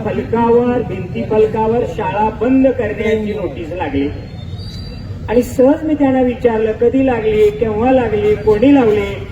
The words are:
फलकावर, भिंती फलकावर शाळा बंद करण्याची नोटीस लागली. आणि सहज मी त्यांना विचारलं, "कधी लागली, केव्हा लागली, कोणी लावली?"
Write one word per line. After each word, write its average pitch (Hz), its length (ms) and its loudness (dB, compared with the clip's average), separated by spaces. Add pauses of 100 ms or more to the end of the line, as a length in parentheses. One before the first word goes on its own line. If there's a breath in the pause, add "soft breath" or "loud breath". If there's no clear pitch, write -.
फलकावर, 233 760 0
भिंती 185 420 -6
फलकावर 220 560 0 (180)
शाळा 208 320 -2 (120)
बंद 262 260 4
करण्याची 214 680 -2
नोटीस 175 400 -6
लागली. 143 340 -2 (1200)
आणि 240 120 4
सहज 269 420 2
मी 311 100 -2
त्यांना 269 280 2
विचारलं, 233 500 0
"कधी 247 340 2
लागली, 214 440 2
केव्हा 220 420 0
लागली, 214 440 2
कोणी 214 400 4
लावली?" 208 560 0